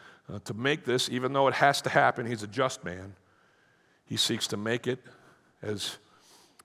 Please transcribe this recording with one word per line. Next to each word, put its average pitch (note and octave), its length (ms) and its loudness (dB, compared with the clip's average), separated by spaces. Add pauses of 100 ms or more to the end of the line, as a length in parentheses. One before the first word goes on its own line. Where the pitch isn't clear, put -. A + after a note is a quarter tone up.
(340)
uh, G2+ 120 -6
to A2 80 -8
make C#3 320 -2
this, B2 240 0
even B2+ 240 -2
though C#3 160 6
it A#2 40 0
has C#3+ 280 4
to - 80 -2
happen, B2 360 4
he's A2+ 160 -6
a G#2+ 60 -8
just C3 380 -2
man, F#2 280 -10 (920)
he A#2+ 100 -6
seeks - 320 0
to A2 80 -4
make A2+ 320 -2
it B2 160 -4 (580)
as, G#2 360 -6 (680)